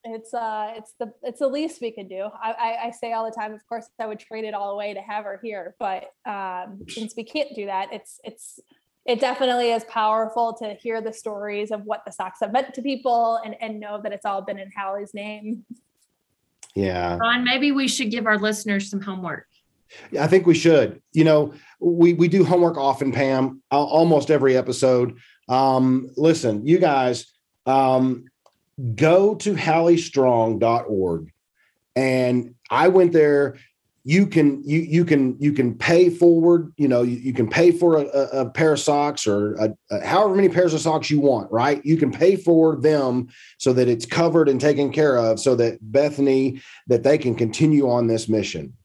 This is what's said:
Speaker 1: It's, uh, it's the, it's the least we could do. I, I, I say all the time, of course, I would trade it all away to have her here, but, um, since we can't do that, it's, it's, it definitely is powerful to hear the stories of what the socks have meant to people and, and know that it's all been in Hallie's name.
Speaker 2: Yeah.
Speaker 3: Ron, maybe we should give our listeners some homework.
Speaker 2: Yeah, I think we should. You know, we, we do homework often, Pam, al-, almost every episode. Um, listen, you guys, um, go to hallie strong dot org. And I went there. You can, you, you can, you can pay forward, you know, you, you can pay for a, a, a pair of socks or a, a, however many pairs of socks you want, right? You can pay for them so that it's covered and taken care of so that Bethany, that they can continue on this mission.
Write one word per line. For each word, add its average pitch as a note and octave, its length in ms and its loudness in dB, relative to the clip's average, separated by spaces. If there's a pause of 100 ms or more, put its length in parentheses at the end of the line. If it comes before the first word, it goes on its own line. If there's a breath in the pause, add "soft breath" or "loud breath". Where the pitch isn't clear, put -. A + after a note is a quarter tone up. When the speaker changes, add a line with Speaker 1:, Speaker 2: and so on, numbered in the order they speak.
Speaker 1:
It's, A3+ 280 -14
uh, A3 420 -8
it's G#3+ 240 -20
the, A3+ 220 -10
it's - 180 -12
the C#4+ 100 -2
least D4+ 320 -8
we A3+ 100 -8
could G3 160 -18
do. F#3+ 220 -12 (120)
I, A3+ 100 -6
I, A#3 360 -6
I A#3 40 -10
say A#3 220 -12
all A3+ 120 -6
the A3+ 100 -10
time, G#3+ 180 -10
of G#3 140 -20
course, A3+ 220 -12 (100)
I A3 80 -8
would G#3+ 120 -12
trade A3 260 -12
it G#3+ 80 -10
all G3+ 180 -8
away G#3 220 -8
to G3 80 -12
have G#3+ 240 -10
her G3 180 -12
here, G3+ 360 -12
but, F#3+ 260 -8 (200)
um, G3 640 -12
since A3 280 -12
we A3+ 100 -12
can't C#4+ 280 -8
do G#3 120 -12
that, G3 260 -8
it's, - 320 -18
it's, - 360 -20 (460)
it A#3+ 140 -2
definitely B3 520 -2
is A3+ 120 -4
powerful A3 720 -2
to G#3+ 200 -12
hear A3+ 260 -8
the A3 120 -10
stories G#3 580 -10
of G#3 120 -8
what G#3+ 220 -10
the G3 60 -16
socks - 300 -12
have G3+ 120 -6
meant C4+ 220 -4
to B3+ 60 -10
people A#3 600 -2
and, G#3+ 160 -14
and G#3+ 200 -10
know G#3 220 -12
that G3+ 120 -10
it's G3+ 120 -14
all G3 160 -4
been G3 160 -10
in G3 140 -18
Hallie's G3+ 420 -10
name. G#3+ 520 -12 (1080)
Speaker 2:
Yeah. F3+ 440 -4
Speaker 3:
Ron, A#3+ 260 -2
maybe C4 280 -2
we C4+ 160 -2
should A#3 220 -6
give A#3 160 -6
our G#3+ 140 0
listeners G#3 500 -4
some G3 100 -8
homework. F#3 480 -12 (640 loud breath)
Speaker 2:
Yeah, C#3 140 -4
I D#3 40 0
think F3+ 200 4
we E3 80 6
should. D3+ 560 2
You D#3+ 120 2
know, D3+ 300 4 (260 loud breath)
we, E3+ 360 4
we E3+ 120 4
do F#3 160 2
homework E3+ 340 2
often, C3+ 340 -2
Pam, C3+ 580 -2
al-, C#3+ 160 0
almost D#3+ 460 2
every C3 260 4
episode. B2 600 0 (340 soft breath)
Um, C3 640 2
listen, B2+ 480 0
you E3+ 140 2
guys, C3 480 0 (400)
um, C3 580 0 (680)
go F#3+ 400 4
to G3+ 200 -4
hallie E3 420 2
strong A#2+ 600 0
dot A#2 300 0
org. F2 440 -4 (640)
And B2+ 600 0 (160)
I C#3+ 160 2
went F#3 260 4
there. C#3+ 440 2 (460 soft breath)
You F3+ 240 4
can, C#3+ 380 2
you, D3 140 0
you E3 260 0
can, C3+ 340 2
you D3 140 2
can B2 240 0
pay F3 320 4
forward, E3+ 640 4
you C#3+ 140 0
know, B2 140 2
you, A#2+ 140 -2
you B2+ 160 -6
can A#2+ 160 0
pay E3+ 220 6
for E3+ 260 4
a, C#3+ 80 0
a, C3+ 360 -2
a B2 80 -4
pair D#3+ 240 2
of C3+ 60 0
socks D3 480 0
or G#2 280 0
a, G#2+ 180 -2 (180)
a, G2 140 -6
however F#3+ 300 2
many G3 140 4
pairs E3+ 240 2
of D#3 80 -4
socks D#3 280 -2
you D3 120 2
want, B2 300 -4
right? C3+ 340 0
You D#3 100 4
can D3 160 0
pay F#3 240 2
for E3 400 2
them B2+ 540 0 (300 soft breath)
so C3 140 2
that B2 140 4
it's A#2 180 -2
covered E3 440 2
and C3 100 0
taken C#3+ 320 0
care D3 260 2
of A2+ 220 0
so C3 160 2
that A#2 240 0
Bethany, C3+ 840 0 (260 loud breath)
that A#2 160 2
they D3 140 4
can B2 160 -2
continue C#3 560 2
on A#2+ 180 0
this A2+ 200 -2
mission. F2+ 460 -4 (120)